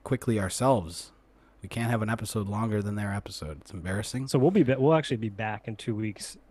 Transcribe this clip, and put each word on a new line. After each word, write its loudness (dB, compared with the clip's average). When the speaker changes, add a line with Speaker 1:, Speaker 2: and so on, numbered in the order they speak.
Speaker 1:
quickly 0
ourselves. 0
We -14
can't -2
have 2
an 0
episode -2
longer 0
than -2
their -2
episode. -8
It's -20
embarrassing. -4
Speaker 2:
So 4
we'll 8
be 6
ba-, 4
we'll 6
actually 2
be -2
back -6
in -8
two -4
weeks. -6